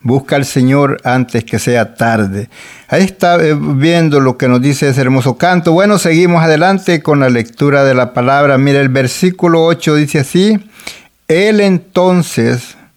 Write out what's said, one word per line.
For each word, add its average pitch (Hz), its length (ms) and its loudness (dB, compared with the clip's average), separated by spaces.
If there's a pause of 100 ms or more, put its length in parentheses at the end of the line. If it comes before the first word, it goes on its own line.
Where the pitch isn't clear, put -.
busca 135 340 -2
al 143 80 0
Señor 135 580 0
antes 123 420 -2
que - 140 -6
sea 120 360 -2
tarde. 107 560 -4 (380)
Ahí 165 160 0
está, 175 380 0
eh, 156 160 0
viendo 147 640 0
lo 127 160 0
que 131 120 -2
nos 123 120 2
dice 139 300 0
ese 135 100 0
hermoso 131 380 0
canto. 175 340 0
Bueno, 196 260 2
seguimos 170 460 2
adelante 170 580 0
con 147 180 0
la 131 100 2
lectura 139 540 0
de 135 100 2
la 123 180 0
palabra. 139 460 0
Mira, 139 220 2
el 139 100 0
versículo 165 760 0
ocho 165 320 0
dice 151 240 -2
así: 196 500 -2 (560)
"Él 208 340 0
entonces 180 1160 -2 (200)